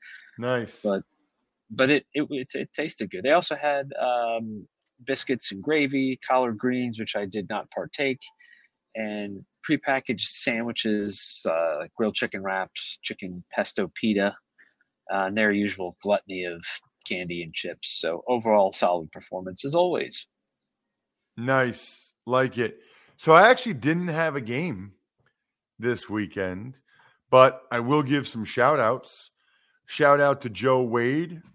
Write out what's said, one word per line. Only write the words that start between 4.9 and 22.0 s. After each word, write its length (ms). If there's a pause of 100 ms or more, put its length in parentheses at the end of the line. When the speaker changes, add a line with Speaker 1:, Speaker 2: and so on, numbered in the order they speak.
Speaker 2:
biscuits 460
and 100
gravy, 680
collard 300
greens, 420
which 160
I 100
did 240
not 200
partake, 520 (760)
and 500 (240)
prepackaged 520
sandwiches, 1300
uh, 380 (100)
grilled 200
chicken 260
wraps, 640
chicken 480
pesto 420
pita, 420 (800)
uh, 120
and 120
their 140
usual 500
gluttony 440
of 180 (440)
candy 360
and 100
chips. 460
So 280
overall, 460
solid 380
performance 540
as 100
always. 520 (1080)
Speaker 1:
Nice. 760 (140)